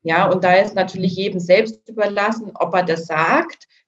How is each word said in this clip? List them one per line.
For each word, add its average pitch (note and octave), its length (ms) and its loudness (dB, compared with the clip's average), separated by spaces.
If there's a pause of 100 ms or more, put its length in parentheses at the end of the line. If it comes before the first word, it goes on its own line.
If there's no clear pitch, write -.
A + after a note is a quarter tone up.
Ja, F3 280 2
und F#3 140 0
da F3+ 100 4
ist G3+ 200 2
natürlich F#3 400 -2
jedem F#3+ 260 -4
selbst F#3+ 480 2
überlassen, G#3 640 -4
ob F3 200 -4
er F3+ 100 0
das E3 220 -4
sagt, F#3 600 -2 (200)